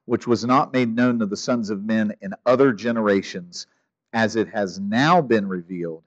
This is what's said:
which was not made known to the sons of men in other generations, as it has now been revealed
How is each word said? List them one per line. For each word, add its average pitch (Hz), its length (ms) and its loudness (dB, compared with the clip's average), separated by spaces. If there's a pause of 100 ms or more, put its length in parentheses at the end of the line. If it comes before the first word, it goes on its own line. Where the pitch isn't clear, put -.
which 117 220 -2
was 113 180 2
not 135 260 2
made 123 240 0
known 123 240 2
to 110 60 0
the 101 100 -4
sons 117 340 -4
of 101 140 -4
men 110 380 -2
in 98 120 -10 (120)
other 127 260 6
generations, 101 960 -2 (460)
as 113 240 0
it 107 100 0
has 98 320 -4
now 131 420 2
been 113 280 2
revealed 85 580 -8